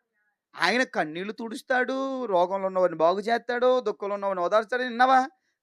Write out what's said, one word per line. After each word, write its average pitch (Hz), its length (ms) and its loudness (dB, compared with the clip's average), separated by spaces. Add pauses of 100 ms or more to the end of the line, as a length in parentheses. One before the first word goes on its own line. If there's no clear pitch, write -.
(560)
ఆయన 185 280 2
కన్నీళ్లు 185 480 -6
తుడుస్తాడు, 254 920 -4
రోగంలో 190 420 0
ఉన్నవారిని 185 300 0
బాగు 170 220 2
చేస్తాడు, 240 600 0
దుఃఖంలో 208 340 -4
ఉన్నవారిని 196 320 -2
ఓదార్స్తాడు. 220 380 0
విన్నావా? 254 460 4 (340)